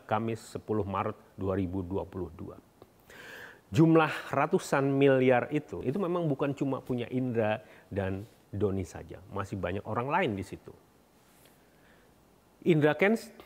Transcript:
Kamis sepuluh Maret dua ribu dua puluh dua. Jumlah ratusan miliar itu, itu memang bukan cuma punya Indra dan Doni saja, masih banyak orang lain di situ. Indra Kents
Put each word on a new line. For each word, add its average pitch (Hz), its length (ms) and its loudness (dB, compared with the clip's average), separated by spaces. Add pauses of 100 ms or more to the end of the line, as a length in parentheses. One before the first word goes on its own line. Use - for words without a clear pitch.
Kamis 110 320 -2
sepuluh 104 480 -4
Maret 104 300 -2 (180)
dua 95 220 -2
ribu 92 260 -2
dua 87 240 -4
puluh 90 300 -10
dua. 92 180 -14 (1160)
Jumlah 160 400 6 (160)
ratusan 143 580 0
miliar 131 600 6
itu, 147 340 -4
itu 139 140 -2
memang 175 340 -2
bukan 143 220 -2
cuma 135 260 -2
punya 120 300 -6
Indra 117 480 0 (320)
dan 95 400 -4 (240)
Doni 98 320 0
saja, 82 320 -14 (160)
masih 101 240 -6
banyak 90 320 -4
orang 120 240 -2
lain 170 240 0
di 95 80 -6
situ. - 240 -16 (1900)
Indra 151 320 4
Kents 208 380 0 (120)